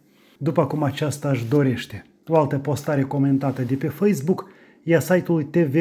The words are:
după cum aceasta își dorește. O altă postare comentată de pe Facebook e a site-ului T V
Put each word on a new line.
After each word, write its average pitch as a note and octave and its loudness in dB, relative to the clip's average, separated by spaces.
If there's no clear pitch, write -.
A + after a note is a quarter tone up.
după C#3 0
cum D3+ -4
aceasta C#3+ -2
își A#2 0
dorește. C3 0
O D#3+ 0
altă C#3+ 2
postare C#3 -2
comentată C3+ 0
de B2 -4
pe D3 -2
Facebook F#3 -2
e E3 2
a C#3+ 2
site-ului E3+ 0
T D3 -6
V D#3 2